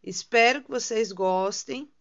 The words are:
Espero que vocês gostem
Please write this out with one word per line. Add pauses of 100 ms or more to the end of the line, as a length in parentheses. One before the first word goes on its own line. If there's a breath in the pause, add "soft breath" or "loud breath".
Espero
que
vocês
gostem (120)